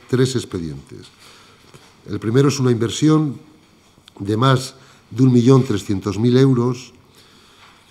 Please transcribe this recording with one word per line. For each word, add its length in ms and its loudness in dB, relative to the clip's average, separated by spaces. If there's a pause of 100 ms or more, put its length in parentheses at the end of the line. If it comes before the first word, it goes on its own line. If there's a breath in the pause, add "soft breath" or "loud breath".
tres 260 0
expedientes. 720 -10 (1040 loud breath)
El 100 -10
primero 300 0
es 100 -4
una 120 0
inversión 680 -2 (800)
de 160 -4
más 400 0 (360 loud breath)
de 120 0
un 80 4
millón 320 6
trescientos 560 -4
mil 180 2
euros 560 0 (960 soft breath)